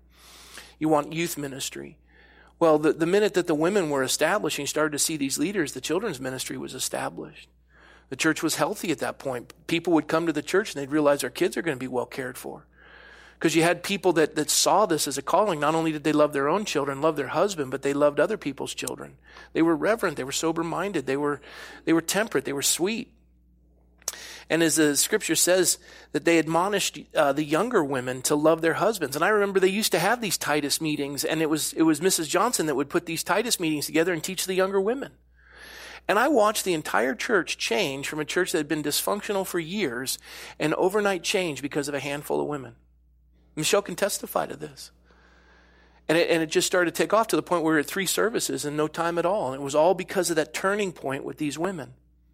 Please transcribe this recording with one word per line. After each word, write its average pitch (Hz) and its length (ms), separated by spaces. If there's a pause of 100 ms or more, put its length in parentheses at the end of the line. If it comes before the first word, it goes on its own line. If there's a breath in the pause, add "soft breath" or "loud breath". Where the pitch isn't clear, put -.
(800 loud breath)
You 156 100
want 147 240
youth 165 240
ministry. 139 640 (580 soft breath)
Well, 156 220
the, 151 140
the 156 120
minute 196 300
that 175 100
the 165 80
women 160 380
were 135 100
established 160 560
and 143 60
you 135 40
started 156 260
to 135 100
see 160 140
these 135 200
leaders, 160 360
the 127 80
children's 165 380
ministry 131 380
was 139 160
established. 135 760 (600 soft breath)
The 135 60
church 156 280
was 156 120
healthy 170 360
at 135 80
that 120 180
point. 123 360 (120)
People 170 280
would 151 140
come 165 200
to 156 60
the 147 100
church 202 300
and 139 80
they'd 135 100
realize 147 300
their 131 100
kids 202 260
are 226 60
gonna 147 140
be 127 100
well 123 180
cared 127 320
for. 143 300 (720 loud breath)
'Cause 160 160
you 165 80
had 175 200
people 190 300
that, 156 220
that 151 140
saw 175 360
this 160 220
as 135 100
a 139 40
calling. 185 380
Not 151 160
only 165 160
did 151 120
they 151 100
love 147 180
their 143 160
own 196 180
children, 139 360
love 160 140
their 135 140
husband, 160 420
but 139 100
they 143 120
loved 147 260
other 180 180
people's 135 360
children. - 440 (360 loud breath)
They 151 80
were 165 140
reverent. 180 420
They 135 60
were 135 80
sober-minded. 165 720
They 135 120
were, 147 240 (420 loud breath)
they 160 100
were 160 80
temperate. 175 440
They 139 80
were 139 80
sweet. 196 500 (1400 loud breath)
And 165 120
as 156 140
the 147 200
scripture 160 400
says, 175 440 (320 loud breath)
that 147 120
they 170 140
admonished, 165 640 (160)
uh, 147 180
the 151 100
younger 170 400
women 127 400
to 151 120
love 160 260
their 160 140
husbands. 165 400
And 156 100
I 196 40
remember 202 300
they 190 80
used 196 240
to 170 80
have 220 220
these 196 160
Titus 147 420
meetings, 143 460
and 156 160
it 156 80
was, 151 240
it - 80
was 160 200
Missus 180 260
Johnson 180 400
that 147 80
would 143 140
put 175 180
these 165 160
Titus 214 360
meetings 156 280
together 165 260
and 151 100
teach - 220
the 190 80
younger 190 260
women. 233 320 (960 loud breath)
And 196 120
I 254 80
watched 220 360
the 185 100
entire 214 420
church 202 420
change 143 500
from 151 120
a 151 60
church 180 280
that 170 60
had 147 80
been 151 160
dysfunctional 190 600
for 180 140
years, 151 600 (380 loud breath)
and 151 180
overnight 196 480
change 165 380
because 143 260
of 143 80
a 139 40
handful 143 400
of 143 80
women. 131 280 (800)
Michelle 202 260
can 185 140
testify 196 500
to 139 120
this. 147 340 (1160 soft breath)
And 156 80
it, 170 120
and 160 140
it 156 40
just 175 200
started 175 260
to - 80
take 165 120
off 220 160
to 160 80
the 156 40
point 170 220
where 160 80
we 160 60
were - 20
at 139 80
three 190 180
services 180 600
in 147 100
no 151 120
time 170 300
at 170 80
all. 170 280
And - 20
it 139 80
was 139 100
all 160 200
because 180 360
of 165 60
that 151 180
turning 196 380
point 135 320
with 135 140
these 147 200
women 160 360 (400)